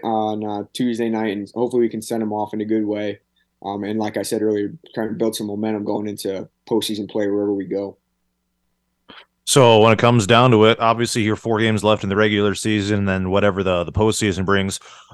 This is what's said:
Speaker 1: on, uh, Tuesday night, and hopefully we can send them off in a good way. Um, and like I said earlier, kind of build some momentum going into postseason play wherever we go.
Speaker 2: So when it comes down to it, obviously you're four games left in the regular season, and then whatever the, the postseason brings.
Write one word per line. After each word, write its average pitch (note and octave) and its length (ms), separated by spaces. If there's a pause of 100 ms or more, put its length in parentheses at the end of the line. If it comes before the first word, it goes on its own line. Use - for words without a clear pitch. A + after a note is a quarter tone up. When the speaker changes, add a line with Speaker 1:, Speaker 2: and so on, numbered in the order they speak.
Speaker 1:
on, G#2+ 420
uh, G#2 200 (100)
Tuesday A#2 340
night, A2 260
and G2+ 200
hopefully B2 260
we A#2 80
can A2 140
send A2+ 180
them G#2+ 120
off G#2+ 200
in G#2+ 80
a G#2+ 60
good A2 180
way. G#2 360 (420)
Um, G2+ 220
and G#2+ 140
like G#2+ 200
I G2 40
said G#2+ 200
earlier, G#2 320 (200)
kind A2 160
of A2+ 80
build A2+ 160
some G#2+ 120
momentum G#2 380
going G#2 240
into G2+ 400 (200)
postseason G#2+ 400
play G#2+ 200
wherever G2+ 260
we G2 100
go. G2 320 (1500)
Speaker 2:
So A#2 340
when A2+ 120
it G#2 60
comes A#2+ 300
down A#2+ 240
to G#2+ 140
it, A2+ 120
obviously A2+ 440
you're G#2+ 120
four A2+ 240
games A2 240
left G#2+ 220
in G2 40
the G2 60
regular G#2 400
season, G#2 460
and G2 80
then F#2 220
whatever G2 340
the, F2+ 180
the D#2+ 80
postseason G#2 540
brings. F#2+ 340 (360)